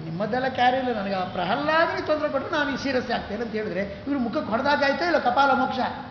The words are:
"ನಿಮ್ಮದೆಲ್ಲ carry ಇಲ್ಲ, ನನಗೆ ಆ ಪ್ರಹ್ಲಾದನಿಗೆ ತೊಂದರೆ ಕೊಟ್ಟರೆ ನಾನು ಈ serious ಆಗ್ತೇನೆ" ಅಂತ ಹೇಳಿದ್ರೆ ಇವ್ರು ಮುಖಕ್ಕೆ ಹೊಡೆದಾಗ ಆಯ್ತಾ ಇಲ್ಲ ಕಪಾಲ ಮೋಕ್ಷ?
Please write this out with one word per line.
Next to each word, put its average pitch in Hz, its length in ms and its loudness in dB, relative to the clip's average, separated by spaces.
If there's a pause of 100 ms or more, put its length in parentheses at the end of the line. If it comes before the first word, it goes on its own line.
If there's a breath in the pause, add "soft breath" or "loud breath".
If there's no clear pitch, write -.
"ನಿಮ್ಮದೆಲ್ಲ 208 420 -2
carry 247 300 4
ಇಲ್ಲ, 247 220 0
ನನಗೆ 196 140 -2
ಆ 185 100 0
ಪ್ರಹ್ಲಾದನಿಗೆ 302 840 0
ತೊಂದರೆ 302 220 2
ಕೊಟ್ಟರೆ 262 220 -2
ನಾನು 294 220 0
ಈ 240 40 -4
serious 254 340 -2
ಆಗ್ತೇನೆ" 202 300 -4
ಅಂತ 226 100 -6
ಹೇಳಿದ್ರೆ 196 560 -4
ಇವ್ರು 285 120 0
ಮುಖಕ್ಕೆ 240 300 -2
ಹೊಡೆದಾಗ 269 340 2
ಆಯ್ತಾ 277 220 2
ಇಲ್ಲ 330 140 2
ಕಪಾಲ 269 320 4
ಮೋಕ್ಷ? 247 280 0 (320)